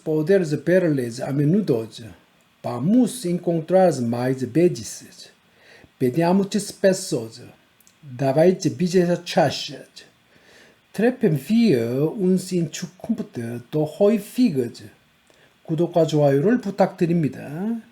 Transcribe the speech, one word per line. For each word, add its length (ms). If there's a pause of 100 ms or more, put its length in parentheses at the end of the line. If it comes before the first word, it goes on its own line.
poder 400 (220)
verles 560
a 120
menudo. 540 (760)
Vamos 640
encontrar 760
mais 420
vezes. 880 (680)
Pedimos 500
despesos. 960 (600)
Davайте 680
більше 540
чаще. 600 (1080)
Treffen 440 (100)
wir 680
uns 360
in 200
Zukunft 680 (320)
doch 300
häufiger. 680 (920)
구독과 420
좋아요를 540
부탁드립니다. 1300